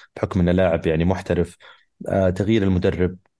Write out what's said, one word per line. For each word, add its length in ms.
بحكم 240
إنه 120
لاعب 360
يعني 180
محترف. 520
آه، 220
تغيير 340
المدرب، 540